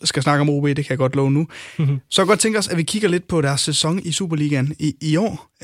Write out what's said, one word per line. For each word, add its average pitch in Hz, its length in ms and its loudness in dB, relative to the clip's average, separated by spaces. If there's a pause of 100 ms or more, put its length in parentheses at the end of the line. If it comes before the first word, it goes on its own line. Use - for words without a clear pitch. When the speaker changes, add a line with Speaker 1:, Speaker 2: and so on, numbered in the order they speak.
Speaker 1:
skal 151 180 -2
snakke 143 180 4
om 147 100 4
O 143 100 2
B, 143 60 0
det 143 100 2
kan 147 140 -4
jeg 127 80 -2
godt 131 180 0
love 139 140 2
nu, 151 160 2 (320)
Speaker 2:
Mhm. 139 220 0 (100)
Speaker 1:
så 190 120 2
jeg 180 60 2
godt 208 120 4
tænke 220 180 2
os, 202 100 -2
at 175 80 -2
vi 165 60 0
kigger 208 260 -2
lidt 175 200 0
på 170 120 0
deres 139 200 0
sæson 160 440 0
i 170 80 -4
Superligaen 147 680 -2
i, 151 220 -2
i 156 160 0
år. 196 340 -2 (140)